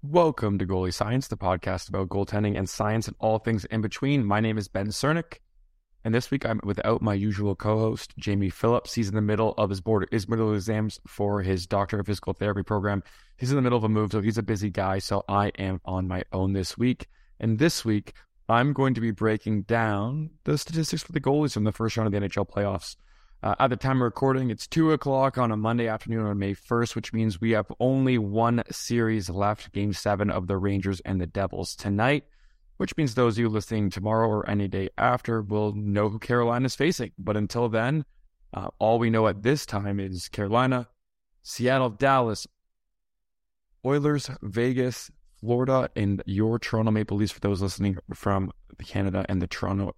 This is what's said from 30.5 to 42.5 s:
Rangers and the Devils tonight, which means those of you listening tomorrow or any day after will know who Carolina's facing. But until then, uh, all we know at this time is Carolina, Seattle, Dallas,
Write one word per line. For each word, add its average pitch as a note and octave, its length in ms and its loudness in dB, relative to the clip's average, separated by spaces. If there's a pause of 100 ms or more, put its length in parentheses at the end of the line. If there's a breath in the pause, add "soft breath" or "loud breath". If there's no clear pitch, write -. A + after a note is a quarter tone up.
Rangers G2 480 0
and F#2+ 120 0
the F2 80 -2
Devils F#2+ 480 -4
tonight, A2 500 0 (520)
which - 220 -6
means C#3 160 0
those A#2 220 4
of - 20 -4
you A#2 100 2
listening G#2+ 400 0
tomorrow G#2+ 400 0
or G#2+ 220 0
any G2+ 180 0
day G2 300 -4
after B2 420 0
will G#2+ 320 0
know G#2 380 0
who A2 80 -8
Carolina's A#2+ 560 0
facing. C#3 420 0
But G#2 220 -2
until A#2 320 0
then, B2+ 340 0 (480)
uh, - 160 -8 (100)
all A2+ 200 4
we A#2 100 4
know A2 180 4
at G2+ 160 0
this C3 220 2
time G2+ 360 -4
is F#2+ 280 -6
Carolina, A#2+ 600 0 (540)
Seattle, B2+ 460 2
Dallas, A#2+ 580 2 (1400)